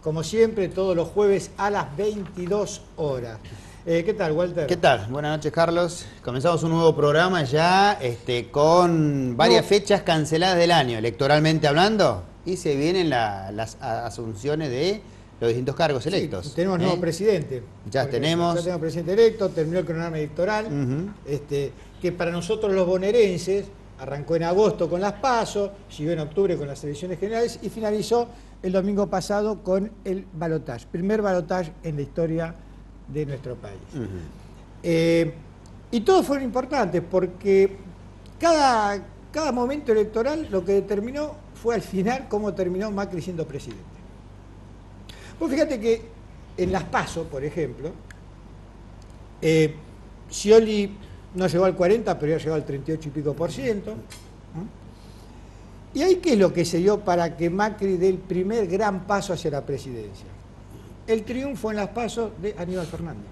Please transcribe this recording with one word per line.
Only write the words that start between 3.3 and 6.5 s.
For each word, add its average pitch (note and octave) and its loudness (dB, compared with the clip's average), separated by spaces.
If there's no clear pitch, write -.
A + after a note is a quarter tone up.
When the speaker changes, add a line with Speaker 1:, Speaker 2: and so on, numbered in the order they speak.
Speaker 1:
Eh, E3+ 2
¿qué G#3 0
tal, E3+ 0
Walter? E3 0
Speaker 2:
¿Qué F3 2
tal? C3+ 4
Buenas D3+ -2
noches, D3+ -2
Carlos. E3+ 0
Comenzamos C3 0